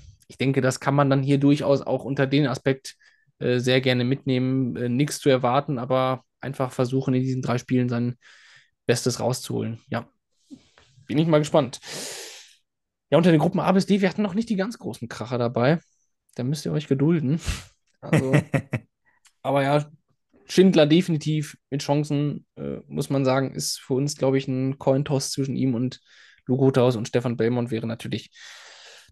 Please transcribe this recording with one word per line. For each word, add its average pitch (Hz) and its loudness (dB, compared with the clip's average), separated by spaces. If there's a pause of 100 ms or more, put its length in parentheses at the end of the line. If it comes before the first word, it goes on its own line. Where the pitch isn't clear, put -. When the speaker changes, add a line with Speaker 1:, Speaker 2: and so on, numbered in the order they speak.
(280)
Speaker 1:
ich - -20
denke, 135 0
das 131 2
kann 139 0
man 143 4
dann 135 2
hier 139 2
durchaus 139 4
auch 131 -4
unter 135 0
den 139 2
Aspekt, - -2 (460)
äh, 123 0
sehr 127 2
gerne 123 2
mitnehmen, 131 -2
äh, 123 -4
nichts 139 -2
zu - -2
erwarten, 127 2
aber 131 -2 (180)
einfach 135 -6
versuchen, 131 0
in 127 0
diesen 131 -4
drei 127 -2
Spielen 123 -2
sein 120 -4 (680)
Bestes 120 0
rauszuholen. 113 -4
Ja, - -6 (1000)
bin - -4
ich 160 4
mal 156 6
gespannt. 151 0 (1300)
Ja, 139 4
unter 170 6
den 160 6
Gruppen 156 0
A 185 0
bis 190 2
D, 196 2
wir 190 2
hatten 185 -6
noch 202 -2
nicht 226 -4
die 214 -2
ganz 196 -4
großen 113 -10
Kracher 120 -6
dabei. 123 2 (560)
Da 123 -6
müsst 147 -4
ihr 170 -4
euch 151 -4
gedulden. 151 0 (640)
Also, 135 0
Speaker 2:
<laughs> - -2 (540)
Speaker 1:
aber 139 0
ja, 147 0 (580)
Schindler 180 6
definitiv 156 0 (140)
mit 139 -4
Chancen, 147 -2 (120)
äh, 143 -10
muss 147 -6
man 139 0
sagen, 131 0
ist - -6
für - -6
uns, 143 -2
glaub 135 0
ich, 135 -2
ein 131 -4
Cointoss 139 -2
zwischen 135 -4
ihm 127 0
und 123 -4 (440)
Luke 131 0
Roothaus 131 4
und 113 -6
Stefan 120 -2
Belmont 117 0
wäre 113 -4
natürlich 113 -8 (800)